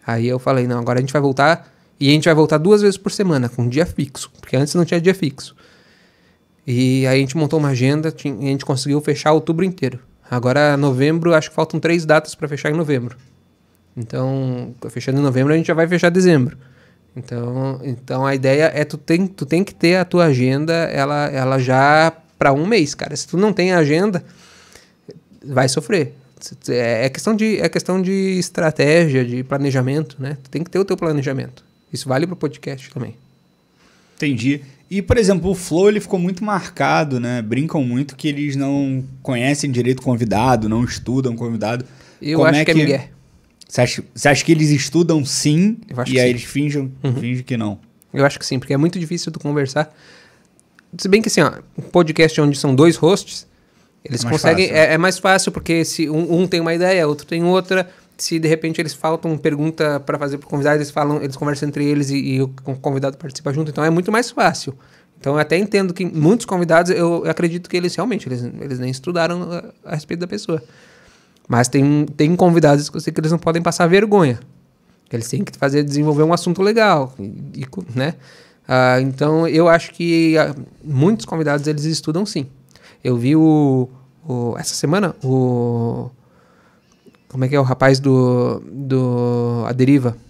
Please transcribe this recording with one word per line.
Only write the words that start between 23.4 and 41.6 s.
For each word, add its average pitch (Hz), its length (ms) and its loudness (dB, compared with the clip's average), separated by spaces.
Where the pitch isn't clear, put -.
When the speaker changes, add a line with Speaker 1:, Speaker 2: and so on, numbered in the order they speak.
Speaker 1:
tem 185 220 0
a 175 60 4
agenda, 165 440 2
vai 131 240 0
sofrer. 151 460 -2
É, 120 360 0
é 135 40 0
questão 214 260 -2
de, 214 240 0
é 170 80 0
questão 180 340 -2
de 190 380 -2
estratégia, 156 880 2
de 123 180 -6
planejamento, 139 760 -2
né? 135 220 -8
Tu - 80 -20
tem 147 140 -6
que 180 60 -10
ter 185 100 -2
o 202 60 0
teu 196 100 -2
planejamento. 139 680 -4
Isso - 160 -10
vale 135 200 0
pro 180 80 -8
podcast - 560 -10
também. 113 240 -10
Speaker 2:
Entendi. 139 460 -2
E, 196 120 -4
por 240 160 2
exemplo, 190 340 2
o 180 40 0
Flow, 185 340 2
ele 208 100 2
ficou - 200 -4
muito 175 240 -2
marcado, 156 760 0
né? 120 220 -4
Brincam 135 420 -2
muito 127 320 -4
que - 120 -6
eles 143 280 -4
não 139 480 -2
conhecem 135 480 -2
direito 127 300 0
o - 40 -16
convidado, 113 680 2
não 113 140 0
estudam 123 500 -4
o - 20 -6
convidado. 117 480 -4